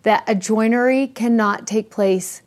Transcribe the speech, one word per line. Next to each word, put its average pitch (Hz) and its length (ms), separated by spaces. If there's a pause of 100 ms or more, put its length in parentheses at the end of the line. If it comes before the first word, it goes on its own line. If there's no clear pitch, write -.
that 214 220
a 220 80
joinery 233 720
cannot 220 600
take 214 240
place 190 560